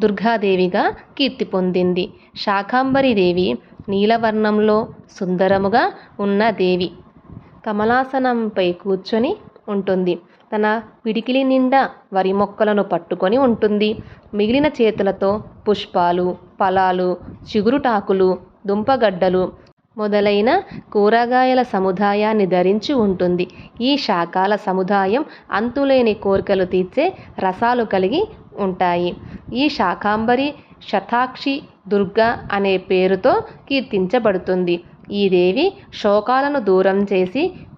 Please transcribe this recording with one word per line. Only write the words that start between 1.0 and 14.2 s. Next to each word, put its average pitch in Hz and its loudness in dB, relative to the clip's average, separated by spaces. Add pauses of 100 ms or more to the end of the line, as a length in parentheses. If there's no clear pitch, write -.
కీర్తి 254 -2
పొందింది. 180 -2 (240)
శాకాంబరి 254 0
దేవి 185 0 (300)
నీలవర్ణంలో 214 2 (220)
సుందరముగా 196 0 (280)
ఉన్న 202 2
దేవి. 180 0 (720)
కమలాసనంపై 226 0
కూర్చొని 214 -2 (320)
ఉంటుంది. 185 -2 (400)
తన 214 0 (240)
పిడికిలి 240 0
నిండా 262 2 (240)
వరి 190 2
మొక్కలను 202 2
పట్టుకొని 185 -2
ఉంటుంది. 214 2 (380)